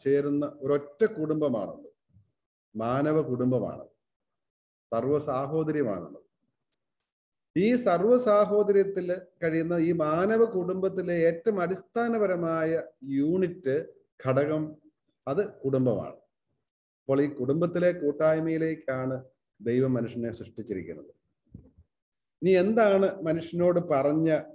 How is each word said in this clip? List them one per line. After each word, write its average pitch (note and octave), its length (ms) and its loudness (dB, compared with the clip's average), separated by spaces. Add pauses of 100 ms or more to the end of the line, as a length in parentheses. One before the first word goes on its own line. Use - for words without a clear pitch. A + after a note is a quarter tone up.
ചേരുന്ന C#3+ 420 2 (140)
ഒരൊറ്റ C#3+ 440 0
കുടുംബമാണുള്ളത്, D3 840 -4 (840)
മാനവ C#3 460 0
കുടുംബമാണ്, B2 640 -2 (1080)
സർവ്വ C3 240 0
സാഹോദര്യമാണുള്ളത്. C#3 1080 -4 (1300)
ഈ G#3+ 200 2
സർവ്വ G#3+ 420 4
സാഹോദര്യത്തില് G3 1000 2 (260)
കഴിയുന്ന E3 320 0
ഈ E3+ 180 2
മാനവ E3+ 520 2
കുടുംബത്തിലെ F#3 720 -2
ഏറ്റവും E3+ 460 0
അടിസ്ഥാനപരമായ F3 1200 -2 (220)
യൂണിറ്റ്, D3+ 880 -2 (340)
ഘടകം D3+ 500 0 (520)
അത് F3+ 260 -2
കുടുംബമാണ്. B2 640 -2 (880)
അപ്പോൾ C3+ 180 2
ഈ D3 40 2
കുടുംബത്തിലെ E3+ 680 0
കൂട്ടായ്മയിലേക്കാണ് D#3 1300 -2 (360)
ദൈവം B2+ 340 2
മനുഷ്യനെ A#2 380 -4
സൃഷ്ടിച്ചിരിക്കുന്നത്. F2 840 -12 (1300)
ഇനി F3 80 4
എന്താണ് F#3+ 720 4
മനുഷ്യനോട് E3+ 580 0
പറഞ്ഞ D3+ 600 2 (140)